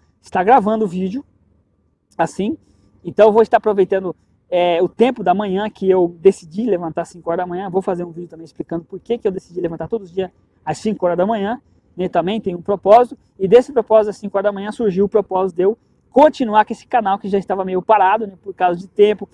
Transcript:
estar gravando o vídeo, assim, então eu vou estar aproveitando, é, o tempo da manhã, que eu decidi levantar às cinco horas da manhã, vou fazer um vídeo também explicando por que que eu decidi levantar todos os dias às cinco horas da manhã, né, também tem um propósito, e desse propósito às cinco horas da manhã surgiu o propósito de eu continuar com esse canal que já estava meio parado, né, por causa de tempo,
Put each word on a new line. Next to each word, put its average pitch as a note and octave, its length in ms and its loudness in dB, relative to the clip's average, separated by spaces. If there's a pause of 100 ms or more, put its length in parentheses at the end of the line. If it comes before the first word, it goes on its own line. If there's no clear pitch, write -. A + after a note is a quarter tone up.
(220)
estar - 220 -4
gravando A3 420 2
o - 20 -2
vídeo, F#3 360 -6 (960)
assim, C4+ 400 -4 (460)
então G#3 240 4
eu G#3 60 4
vou A3+ 80 4
estar - 160 2
aproveitando, F#3+ 580 -2 (340)
é, F3 320 0
o F3+ 60 0
tempo A#3 360 -2
da F3+ 100 2
manhã, G3+ 360 -4
que F#3+ 200 -4
eu F3 300 2
decidi F#3+ 460 0
levantar F3 360 -4
às E3 80 -10
cinco E3+ 200 -14
horas F3 140 -4
da F3+ 40 -10
manhã, F#3 220 -10
vou F#3 120 -2
fazer F3+ 220 -4
um F3 80 -12
vídeo E3+ 180 -16
também E3 160 -20
explicando E3+ 380 -12
por F#3 160 -18
que A#3 180 -6
que A3+ 100 -4
eu F#3+ 40 -2
decidi F3+ 280 -12
levantar E3 280 -8
todos G3+ 220 -10
os E3 40 -20
dias F#3 180 -6 (320)
às D3+ 140 -6
cinco G#3 280 -4
horas F3 120 0
da F3+ 80 0
manhã, G#3+ 360 -4 (360)
né, F#3 100 -4
também F#3 320 -2
tem F3+ 160 -6
um F3 60 -12
propósito, G#3 560 2 (200)
e F#3+ 100 -2
desse B3 260 4
propósito G#3+ 380 2
às - 60 -12
cinco G3+ 200 -8
horas G3 80 -2
da G#3 60 0
manhã G3+ 200 -8
surgiu G3+ 340 -2
o G3 40 -2
propósito F#3+ 480 -2
de F3 60 0
eu G#3+ 140 0 (320)
continuar B3 560 4
com - 60 -10
esse - 160 -16
canal G3+ 300 -2
que G3+ 100 -10
já G3 100 -2
estava F#3+ 280 -4
meio F#3 160 -4
parado, G#3 460 4
né, F#3+ 140 -18
por G3 120 -14
causa F3 260 0
de F#3+ 80 -16
tempo, G#3 460 2